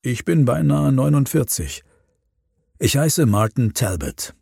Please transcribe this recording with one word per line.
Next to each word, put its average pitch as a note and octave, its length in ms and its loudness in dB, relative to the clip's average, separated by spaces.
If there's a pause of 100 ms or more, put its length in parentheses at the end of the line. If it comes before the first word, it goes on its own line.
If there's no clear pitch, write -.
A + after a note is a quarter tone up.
Ich B2 240 -4
bin E3 200 4
beinahe C#3+ 460 2
neunundvierzig. C3+ 920 0 (960)
Ich C3+ 180 0
heiße D3+ 300 2
Martin G#2+ 480 0
Talbot. F2 680 -6